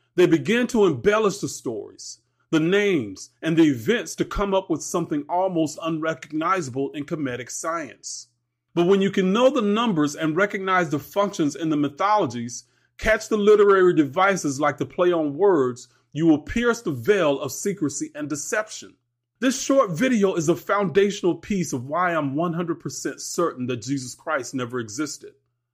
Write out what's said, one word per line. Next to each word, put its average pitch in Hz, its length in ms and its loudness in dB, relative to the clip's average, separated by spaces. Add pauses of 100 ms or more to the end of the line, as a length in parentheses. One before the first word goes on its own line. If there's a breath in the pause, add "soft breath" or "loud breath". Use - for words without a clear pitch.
(160)
They 180 100 6
began 165 420 2
to 208 200 4
embellish 202 500 2
the 147 100 -6
stories, 98 760 -10 (280)
the 160 100 2
names, 165 720 0 (140)
and 160 120 0
the 165 100 8
events 156 500 0
to 165 100 -2
come 202 300 -2
up 190 120 0
with 151 140 -2
something 165 480 -4
almost 170 540 -2
unrecognizable 156 1080 -4
in 147 120 -10
Kemetic 131 460 -8
science. - 800 -10 (440)
But 175 140 2
when 196 120 6
you 196 120 2
can 190 200 2
know 254 200 4
the 277 100 0
numbers 202 540 0
and 156 200 -2
recognize 190 540 0
the 147 80 -2
functions 196 580 -2
in 165 140 -4
the 151 80 0
mythologies, 143 880 0 (340)
catch - 320 0
the 220 80 0
literary 202 560 6
devices 156 680 2
like 147 200 0
the 123 80 -4
play 180 240 0
on 156 240 -2
words, 143 520 2 (260)
you 156 120 0
will 156 140 6
pierce 233 420 -2
the 190 80 -6
veil 143 500 2
of 143 120 -8
secrecy 156 640 -4
and 147 120 -8
deception. - 680 -6 (440)
This 254 220 0
short 269 300 2
video 196 420 2
is 160 160 -2
a 170 60 4
foundational 196 800 0
piece - 360 -4
of 127 140 -6
why 170 300 -2
I'm 143 180 -2
one 165 200 -2
hundred 170 260 -6
percent - 420 -10
certain 131 460 -4
that 120 160 -6
Jesus 127 320 -6
Christ 139 400 -6
never 123 240 -6
existed. 110 540 -10 (400)